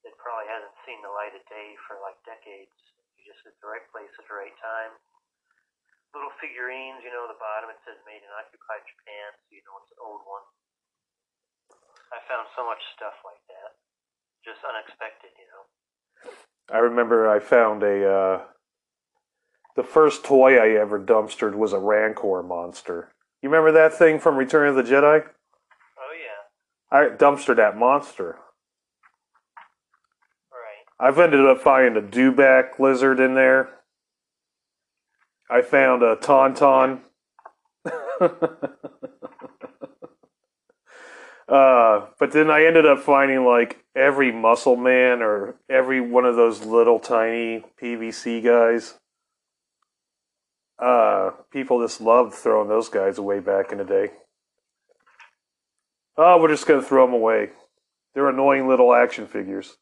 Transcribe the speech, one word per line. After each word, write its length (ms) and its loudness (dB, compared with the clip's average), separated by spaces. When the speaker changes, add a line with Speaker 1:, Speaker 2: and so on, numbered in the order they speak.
Speaker 1:
That 160 -20
probably 320 -16
hasn't 320 -16
seen 240 -20
the 80 -18
light 240 -14
of 80 -20
day 400 -20
for, 160 -20
like, 240 -20
decades. 480 -20
You 80 -20
just 200 -20
at 120 -20
the 120 -20
right 200 -20
place 280 -20
at 80 -20
the 120 -20
right 240 -20
time. 360 -14
Little 280 -18
figurines, 640 -16
you 80 -20
know, 160 -16
the 80 -20
bottom 320 -14
it 160 -20
says 160 -20
"Made 240 -20
in 80 -20
Occupied 500 -20
Japan," 460 -20
so 80 -20
you 100 -20
know 160 -20
it's 140 -20
an 80 -20
old 240 -20
one. 180 -20
I 160 -20
found 260 -10
so 140 -12
much 160 -12
stuff 300 -18
like 240 -20
that. 320 -20
Just 240 -20
unexpected, 720 -18
you 100 -20
know? 140 -20
Speaker 2:
I 140 -4
remember 480 0
I 80 0
found 440 0
a, 200 -2
uh, 400 -2
the 60 -4
first 420 0
toy 340 4
I 160 2
ever 240 -2
dumpstered 560 -2
was 160 -2
a 80 -4
Rancor 640 -4
monster. 720 -14
You 60 -10
remember 240 2
that 220 4
thing 260 2
from 160 0
Return 320 0
of 80 -2
the 80 0
Jedi? 400 2
Speaker 1:
Oh, 960 -20
yeah. 240 -18
Speaker 2:
I 240 0
dumpstered 400 0
that 220 2
monster. 640 -4
Speaker 1:
Right. 320 -20
Speaker 2:
I've 180 0
ended 280 4
up 160 4
finding 340 4
a 100 -4
dewback 720 2
lizard 440 0
in 140 0
there. 440 0
I 120 2
found 420 0
a 140 2
tauntaun. 840 2
<laughs> 920 -6
Uh, 580 4
but 140 -4
then 180 2
I 140 4
ended 220 4
up 140 4
finding, 440 0
like, 400 0
every 380 0
Muscle 460 0
Man 440 0
or 380 -6
every 300 0
one 240 0
of 140 0
those 260 0
little 340 2
tiny 680 -6
P 180 -12
V 140 -12
C 300 -10
guys. 580 0
Uh, 520 0
people 300 -4
just 180 -8
loved 340 2
throwing 360 -2
those 180 -2
guys 300 -4
away 240 -6
back 320 -4
in 60 -12
the 40 -8
day. 280 -4
"Oh, 260 6
we're 60 4
just 200 -2
gonna 140 4
throw 240 4
'em 80 -2
away. 380 -2
They're 160 -2
annoying 400 0
little 240 4
action 340 0
figures." 540 -12